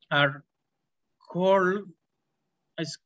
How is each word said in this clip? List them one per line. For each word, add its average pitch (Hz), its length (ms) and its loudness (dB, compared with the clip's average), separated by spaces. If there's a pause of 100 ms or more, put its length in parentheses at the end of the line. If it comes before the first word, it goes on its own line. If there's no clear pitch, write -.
(100)
are 143 320 0 (880)
called, 190 560 2 (920)
is 165 280 -8